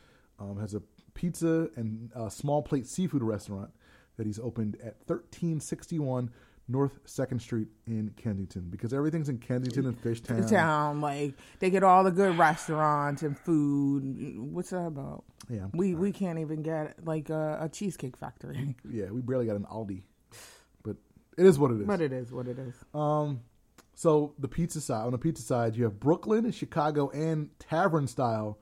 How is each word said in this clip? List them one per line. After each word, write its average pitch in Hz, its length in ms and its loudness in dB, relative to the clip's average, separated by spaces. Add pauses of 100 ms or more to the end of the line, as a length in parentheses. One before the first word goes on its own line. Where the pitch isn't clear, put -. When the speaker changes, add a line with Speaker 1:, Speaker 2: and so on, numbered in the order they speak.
(400)
Speaker 1:
um, 101 180 -8
has 104 160 -6
a 104 80 -6 (320)
pizza 165 640 -2
and 113 400 -6
a 113 160 -6
small 143 300 -2
plate 147 260 -4
seafood 156 340 -2
restaurant 101 480 -6 (460)
that 110 100 -6
he's 104 140 -6
opened 113 420 -4
at 110 240 -14
thirteen 165 540 -4
sixty-one 131 720 -4 (360)
North 135 380 0
Second 127 360 -4
Street 113 280 -4 (180)
in 107 300 -2
Kensington, 95 540 -6
because 107 220 -6
everything's 147 360 0
in 131 100 -2
Kensington 127 480 -2
and 117 160 -4
Fishtown. 117 480 0
Speaker 2:
Town, 151 500 4
like, 143 340 -2 (260)
they 185 100 2
get 185 140 4
all 185 200 10
the 190 60 6
good 185 260 4
restaurants 151 840 4
and 143 160 -2
food. 143 1000 0 (160)
What's 175 180 -6
that 180 160 -4
about? 143 380 -10 (240)
Speaker 1:
Yeah, 110 160 -6
I'm 101 80 -8
Speaker 2:
We, 185 200 2
Speaker 1:
sorry. 165 100 -2
Speaker 2:
we 202 100 2
can't 170 280 -4
even 156 220 -4
get, 156 440 -6
like, 156 240 -4
a, 156 320 -2
a 160 60 -4
cheesecake 156 480 -6
factory. 139 640 -8
<laughs> - 100 -16
Speaker 1:
Yeah, 104 200 -6
we 120 120 -4
barely 123 240 0
got 107 100 -2
an 101 80 -4
Aldi, 98 380 -10 (800)
but 104 140 -6 (420)
it 180 80 10
is 170 120 10
what 143 120 6
it 110 100 0
is. 202 60 -2
Speaker 2:
But 196 160 2
it 139 100 0
is 127 200 -6
what 127 160 -8
it 123 100 -8
is. 131 160 -10 (200)
Speaker 1:
Um, 147 460 0 (540)
so 151 440 4
the 135 100 -4
pizza 165 340 -2
side, 117 240 -2
on 123 60 -2
the 127 60 -2
pizza 160 240 -2
side, 117 320 0
you 120 100 2
have 101 140 0
Brooklyn 214 460 2
and 214 100 -2
Chicago 147 560 0
and 156 380 -2 (100)
tavern 160 500 2
style 110 540 -2